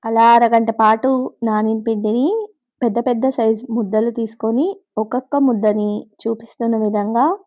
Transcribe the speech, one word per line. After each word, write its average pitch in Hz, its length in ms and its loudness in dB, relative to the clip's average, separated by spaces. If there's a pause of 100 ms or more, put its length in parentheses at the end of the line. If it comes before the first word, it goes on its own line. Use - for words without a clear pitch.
అలా 226 300 2
అరగంట 233 380 4
పాటు 220 400 2 (320)
నానిన 220 360 0
పిండిని 220 480 -2 (540)
పెద్ద 220 180 0
పెద్ద 240 300 -2
సైజు 226 400 0
ముద్దలు 220 420 -2
తీసుకొని, 226 560 -2 (300)
ఒక్కొక్క 240 400 -4
ముద్దని 214 540 0 (280)
చూపిస్తున్న 233 580 -4
విధంగా 214 480 0 (220)